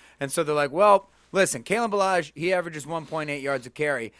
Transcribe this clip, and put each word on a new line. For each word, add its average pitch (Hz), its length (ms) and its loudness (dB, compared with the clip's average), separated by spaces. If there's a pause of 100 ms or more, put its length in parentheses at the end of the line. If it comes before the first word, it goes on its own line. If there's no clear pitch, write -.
(180)
And 139 140 -4
so 170 100 0
they're 151 120 0
like, 143 180 0
"Well, 196 380 4 (200)
listen, 175 320 2
Kalen 226 280 -2
Ballage, 190 440 0
he 170 180 -2
averages 170 340 -4
one 160 180 -6
point 151 240 -6
eight 143 140 -6
yards 135 240 -4
a 123 40 -14
carry, 135 500 -4